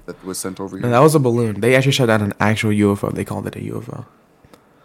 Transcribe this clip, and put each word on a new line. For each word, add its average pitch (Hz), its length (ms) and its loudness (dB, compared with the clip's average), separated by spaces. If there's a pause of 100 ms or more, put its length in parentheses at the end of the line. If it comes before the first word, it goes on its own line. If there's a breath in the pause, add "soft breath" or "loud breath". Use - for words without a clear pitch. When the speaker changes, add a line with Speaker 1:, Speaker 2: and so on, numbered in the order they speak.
Speaker 1:
that - 180 -14
was 92 140 -8
sent - 220 -8
over 95 160 -10
Speaker 2:
No, 98 60 -8
Speaker 1:
here? 123 80 -2
Speaker 2:
that 120 100 2
was 151 140 6
a 160 60 4
balloon. 117 400 0
They 120 140 4
actually 135 180 4
shot 135 140 2
down 110 160 2
an 101 160 -2
actual 107 340 0
U 104 200 4
F 101 100 -2
O. 104 80 -2
They 101 140 -4
called 101 220 -8
it 101 100 -8
a 101 80 -10
U 110 140 -8
F 113 100 -12
O. - 160 -12 (800 soft breath)